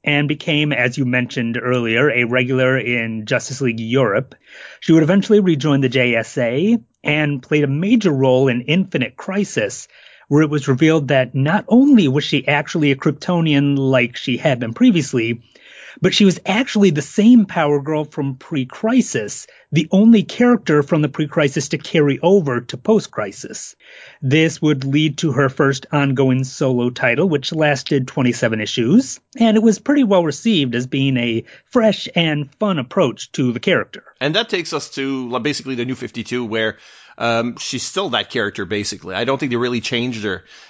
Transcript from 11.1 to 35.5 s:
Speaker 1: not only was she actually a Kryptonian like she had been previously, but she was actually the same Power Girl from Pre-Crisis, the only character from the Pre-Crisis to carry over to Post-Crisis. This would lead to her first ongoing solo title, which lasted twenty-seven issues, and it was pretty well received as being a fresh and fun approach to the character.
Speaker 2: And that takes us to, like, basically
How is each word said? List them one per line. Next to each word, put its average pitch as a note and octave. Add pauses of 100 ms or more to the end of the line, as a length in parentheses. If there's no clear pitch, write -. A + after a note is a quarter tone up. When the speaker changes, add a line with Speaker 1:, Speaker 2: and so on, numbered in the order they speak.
Speaker 1:
not D3+
only B3
was C3
she C3+
actually D3
a C3+
Kryptonian C#3+
like C3
she B2
had B2+
been A#2+
previously, C3+ (600)
but F#3+
she -
was F#3
actually G#3
the D3
same G#3+
Power D3
Girl D3+
from C#3
Pre-Crisis, C3+ (280)
the D#3
only G#3+
character A3+
from D3+
the D3
Pre-Crisis D3+
to D#3
carry C#3+
over D#3
to B2
Post-Crisis. - (460)
This D#3+
would D3
lead D3
to D#3
her C3+
first C3+
ongoing C3+
solo B2
title, B2+
which D3
lasted D3
twenty-seven A#2
issues, B2+ (180)
and A3
it G#3+
was A3
pretty C#4+
well F#3+
received D3
as B2+
being C3+
a A#2 (220)
fresh A3
and D3+
fun G3
approach C3+
to B2+
the A#2
character. - (160)
Speaker 2:
And D3
that A3
takes F3+
us D3
to, C3+
like, A#2+
basically C#3